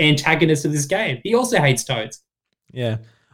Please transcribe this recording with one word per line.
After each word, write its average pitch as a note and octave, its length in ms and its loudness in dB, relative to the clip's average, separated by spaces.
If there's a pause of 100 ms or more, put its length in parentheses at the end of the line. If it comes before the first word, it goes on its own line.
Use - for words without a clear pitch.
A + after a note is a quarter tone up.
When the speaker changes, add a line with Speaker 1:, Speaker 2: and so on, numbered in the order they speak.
Speaker 1:
antagonist D#3 640 2
of D3+ 80 -2
this C#3+ 140 -2
game. F#3 360 -4
He G#3+ 120 -4
also A#3+ 260 2
hates C3+ 240 2
Toads." A2 380 -8 (500)
Speaker 2:
Yeah. A#2+ 240 -4 (380)